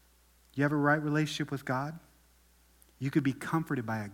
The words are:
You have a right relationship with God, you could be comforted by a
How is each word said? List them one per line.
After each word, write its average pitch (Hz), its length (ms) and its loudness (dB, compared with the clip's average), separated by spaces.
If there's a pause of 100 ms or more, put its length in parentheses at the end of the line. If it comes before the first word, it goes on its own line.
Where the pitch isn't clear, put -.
(540)
You 139 100 2
have 147 80 2
a 151 40 0
right 147 260 4
relationship 151 480 0
with 135 140 -6
God, 143 340 -4 (1000)
you 135 120 -2
could 143 140 4
be 135 80 2
comforted 160 540 -2
by 110 120 -2
a 104 160 -6